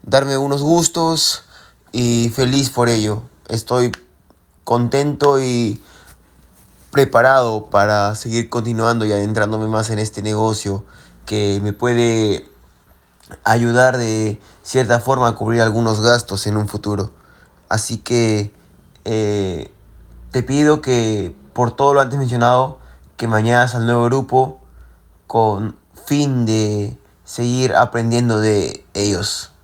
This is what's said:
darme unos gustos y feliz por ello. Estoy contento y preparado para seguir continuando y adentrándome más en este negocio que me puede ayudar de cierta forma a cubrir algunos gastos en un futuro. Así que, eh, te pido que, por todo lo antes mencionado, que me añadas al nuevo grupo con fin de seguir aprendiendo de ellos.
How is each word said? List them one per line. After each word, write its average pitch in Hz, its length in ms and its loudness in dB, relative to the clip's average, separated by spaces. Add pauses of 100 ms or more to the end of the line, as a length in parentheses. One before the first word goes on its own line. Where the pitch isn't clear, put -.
darme 139 340 0
unos 139 240 0
gustos 165 800 0 (500)
y 120 420 0
feliz 131 340 0
por 120 200 0
ello. 107 340 -2 (240)
Estoy 123 460 -2 (720)
contento 139 760 2
y 120 400 -2 (1080)
preparado 123 760 4
para 104 480 2
seguir 113 340 -4
continuando 113 560 0
y 107 80 0
adentrándome 107 540 -2
más 110 220 -2
en 107 100 -2
este 107 220 -6
negocio 104 600 -2 (420)
que 101 380 -2
me 104 80 -2
puede 113 760 0 (960)
ayudar 117 520 2
de 110 440 -4 (220)
cierta 120 360 0
forma 127 300 0
a 107 60 -4
cubrir 113 260 -2
algunos 113 400 0
gastos 113 460 0
en 107 100 -2
un 104 100 -2
futuro. 101 440 -6 (580)
Así 113 300 -4
que, 110 540 -2 (520)
eh, 104 680 -2 (580)
te 123 120 -2
pido 151 380 2
que, 110 520 -2 (200)
por 120 180 0
todo 139 220 2
lo 139 80 4
antes 135 180 -2
mencionado, 127 600 2 (360)
que 113 120 -6
me 113 100 0
añadas 120 380 2
al 117 100 -2
nuevo 120 200 2
grupo 131 540 0 (680)
con 107 500 0 (280)
fin 139 400 0
de 104 520 -2 (260)
seguir 123 520 -2
aprendiendo 117 680 0
de 104 520 -2
ellos. 101 580 -4 (120)